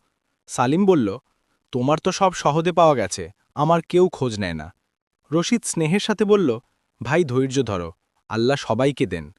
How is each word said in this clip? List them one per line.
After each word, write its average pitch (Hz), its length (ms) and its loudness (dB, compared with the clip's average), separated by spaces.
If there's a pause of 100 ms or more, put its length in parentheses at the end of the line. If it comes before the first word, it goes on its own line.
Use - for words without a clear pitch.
(460)
সালিম 151 400 0
বলল, 123 320 2 (540)
"তোমার 135 260 0
তো 185 140 -2
সব 185 200 2
সহজে 165 400 0
পাওয়া 160 220 6
গেছে, 95 360 -6 (240)
আমার 160 280 2
কেউ 180 260 2
খোঁজ 113 320 -6
নেয় 90 120 -4
না।" 78 220 -12 (580)
রশিদ 170 320 0
স্নেহের 165 360 0
সাথে 214 240 -2
বলল, 190 340 4 (440)
"ভাই, 151 220 0
ধৈর্য 131 380 -2
ধরো, 87 300 -6 (360)
আল্লাহ 117 320 0
সবাইকে 127 460 -2
দেন, 85 320 -8